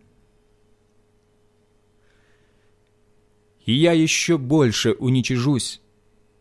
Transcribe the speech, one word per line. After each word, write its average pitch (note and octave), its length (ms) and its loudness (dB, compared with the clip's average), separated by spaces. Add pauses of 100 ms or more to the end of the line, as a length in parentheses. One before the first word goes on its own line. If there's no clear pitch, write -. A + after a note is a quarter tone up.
(3750)
«И A2 80 0
я E3 200 4
еще E3 440 0
больше B2+ 540 0
уничижусь B2+ 920 -2 (600)